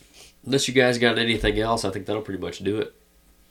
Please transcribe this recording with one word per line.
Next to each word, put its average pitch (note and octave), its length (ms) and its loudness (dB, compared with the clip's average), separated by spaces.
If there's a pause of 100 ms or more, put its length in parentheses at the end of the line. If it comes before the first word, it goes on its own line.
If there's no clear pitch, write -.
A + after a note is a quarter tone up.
(460)
unless C3+ 220 0
you B2+ 60 -6
guys B2 240 4
got A#2 200 2
anything A2+ 420 0
else, A2+ 260 0
I F#2+ 40 0
think G2 160 -6
that'll G#2+ 160 -4
pretty F#2+ 200 -8
much F2 180 -8
do G2 200 -2
it - 140 -6 (580)